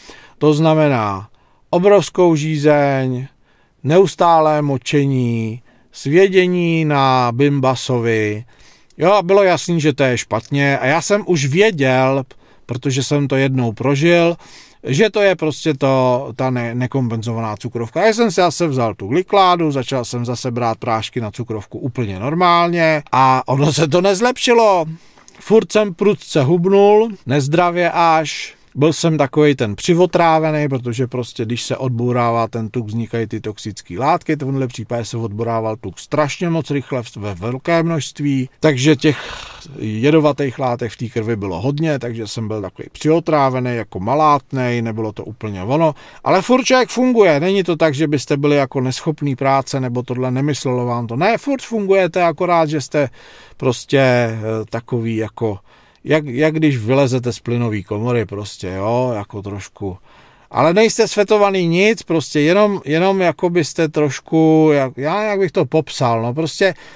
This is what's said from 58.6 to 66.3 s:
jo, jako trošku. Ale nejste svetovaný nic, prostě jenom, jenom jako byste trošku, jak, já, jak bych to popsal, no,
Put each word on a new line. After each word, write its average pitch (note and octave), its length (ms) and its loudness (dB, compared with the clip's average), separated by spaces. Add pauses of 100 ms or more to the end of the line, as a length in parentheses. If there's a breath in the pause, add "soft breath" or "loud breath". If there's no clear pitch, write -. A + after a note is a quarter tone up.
jo, A2+ 480 -2
jako G2+ 260 -10
trošku. G2 560 -10 (540 soft breath)
Ale D#3 220 2
nejste G#3+ 340 2
svetovaný G3+ 600 2
nic, F#3+ 360 2
prostě D#3 360 -2
jenom, F#3+ 460 2
jenom F#3 360 0
jako F3 280 0
byste E3+ 380 0
trošku, D#3 840 2
jak, C3+ 240 0
já, D#3+ 260 -2
jak G#3 160 -2
bych F#3 120 0
to F3 140 0
popsal, B2 560 -2
no, A#2+ 120 -4